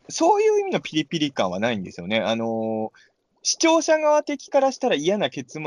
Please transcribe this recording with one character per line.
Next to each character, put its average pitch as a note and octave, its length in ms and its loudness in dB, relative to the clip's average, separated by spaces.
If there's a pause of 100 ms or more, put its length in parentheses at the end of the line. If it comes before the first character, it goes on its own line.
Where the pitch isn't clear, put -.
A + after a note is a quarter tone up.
そ F#4+ 300 2
う - 20 2
い G#4+ 160 4
う - 20 2
意 G4+ 60 0
味 F#4+ 60 -6
の D#4 100 -2
ピ - 160 -8
リ D3+ 80 0
ピ E3 140 -4
リ D3 120 -2
感 G2+ 180 0
は F2+ 100 -6
な A#2 120 0
い A2 60 -2
ん F#2+ 60 -6
で - 80 -12
す - 80 -16
よ E2+ 60 -10
ね。 A2 140 -2
あ G#2+ 160 0
の A2 600 -4
ー、 - 40 -20 (440)
視 - 140 -2
聴 E4 240 4
者 D#4 160 2
側 D4+ 240 2
的 C#4+ 280 -8
か D4 100 4
ら C4 120 4
し - 60 -8
た B3+ 120 0
ら F#3 60 0
嫌 D#3+ 220 0
な D3+ 140 -2
結 C#3+ 360 -12